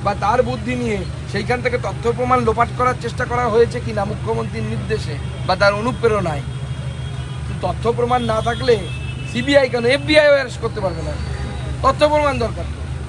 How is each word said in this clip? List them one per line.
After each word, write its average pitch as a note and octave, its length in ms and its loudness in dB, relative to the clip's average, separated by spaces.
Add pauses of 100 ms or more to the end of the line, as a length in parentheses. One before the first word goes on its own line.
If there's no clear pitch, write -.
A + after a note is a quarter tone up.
বা G3+ 160 0
তার A3 240 4
বুদ্ধি B3 320 -2
নিয়ে A#3 220 -2 (340)
সেইখান A#3+ 300 -2
থেকে A#3+ 160 -2
তথ্য G#3+ 340 -2
প্রমাণ B3 320 2
লোপাট A3+ 340 2
করার B3 240 2
চেষ্টা A#3 240 -4
করা A#3+ 220 0
হয়েছে A#3 320 4
কি A#3 140 -4
না G3+ 120 0
মুখ্যমন্ত্রীর A3 580 -4
নির্দেশে A3 520 -4 (320)
বা F#3 80 2
তার G3+ 180 4
অনুপ্রেরণায়? G#3 680 0 (1200)
তথ্য - 300 0
প্রমাণ A#3+ 320 2
না A3 180 0
থাকলে A#3 380 2 (540)
সিবিআই C4+ 360 4
কেন, A#3 160 0
এফবিআই D4 420 6
অ্যারেস্ট C4+ 340 2
করতে A3+ 180 -4
পারবে F3 220 -2
না। D#3 100 -4 (720)
তথ্য C#4+ 280 4
প্রমাণ D4 300 2
দরকার A3 260 -2
তো। - 220 -8 (220)